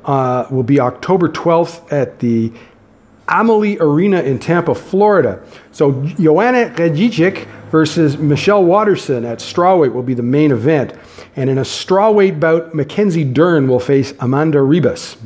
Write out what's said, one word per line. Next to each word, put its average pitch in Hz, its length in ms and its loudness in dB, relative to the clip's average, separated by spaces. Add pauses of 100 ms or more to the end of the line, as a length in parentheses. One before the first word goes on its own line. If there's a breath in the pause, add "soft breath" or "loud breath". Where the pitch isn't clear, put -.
uh, 127 460 -2
will 131 120 -2
be 135 180 2
October 160 480 0
twelfth 170 640 -2
at 135 280 -4
the 113 320 -2 (760 loud breath)
Amalie 214 520 0
Arena 170 420 2
in 131 160 -2
Tampa, 160 360 0
Florida. 190 680 0 (300 loud breath)
So 143 200 0
Joanna 175 800 0
Jędrzejczyk 170 760 0 (240 loud breath)
versus 156 480 2
Michelle 156 460 2
Waterson 175 600 0
at 117 140 -8
strawweight 175 540 2
will 127 100 -4
be 127 120 -4
the 120 80 -4
main 143 280 2
event. 131 440 0 (420 loud breath)
And 135 140 -2
in 131 80 0
a 135 40 -2
strawweight 196 760 0
bout, 165 360 0
Mackenzie 160 500 -2
Dern 139 440 2
will 123 120 2
face 139 400 0
Amanda 147 380 0
Ribas. 139 680 0